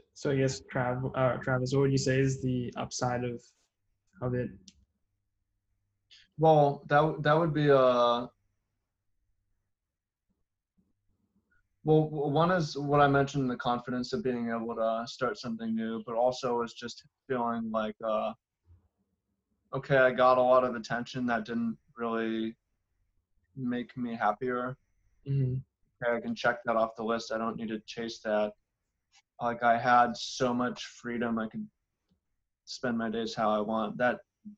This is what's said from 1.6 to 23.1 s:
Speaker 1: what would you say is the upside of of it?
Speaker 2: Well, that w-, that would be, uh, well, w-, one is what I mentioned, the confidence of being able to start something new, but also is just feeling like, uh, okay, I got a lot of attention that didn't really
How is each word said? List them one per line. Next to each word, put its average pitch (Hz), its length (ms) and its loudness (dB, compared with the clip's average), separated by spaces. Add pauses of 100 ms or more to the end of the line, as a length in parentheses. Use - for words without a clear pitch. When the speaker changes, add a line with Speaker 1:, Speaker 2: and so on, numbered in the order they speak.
Speaker 1:
what 139 100 2
would 139 100 2
you 135 60 2
say 131 200 2
is 135 240 0
the 127 340 -4
upside 123 480 -4
of 120 160 -6 (800)
of 123 120 -2
it? 120 160 -4 (1900)
Speaker 2:
Well, 151 500 6
that 147 120 6
w-, 151 220 0
that 151 160 4
would 165 140 2
be, 147 180 2
uh, 123 560 4 (3500)
well, 156 200 6
w-, 151 240 -4
one 160 220 4
is 160 280 0
what 143 220 2
I 143 80 8
mentioned, 139 420 2
the 120 60 -4
confidence 123 560 -4
of 117 100 -4
being 120 280 -2
able 113 260 -6
to 113 300 -2
start 123 320 -6
something 113 360 -6
new, 113 320 -4
but 120 80 -8
also 123 480 0
is 117 120 -8
just - 300 -14 (220)
feeling 117 440 -2
like, 110 340 -2
uh, 110 280 -2 (1400)
okay, 135 240 2
I 127 140 6
got 127 260 6
a 127 40 4
lot 127 220 6
of 120 100 -2
attention 120 520 -6
that 117 180 -2
didn't 117 320 -4 (200)
really 113 600 -4 (1000)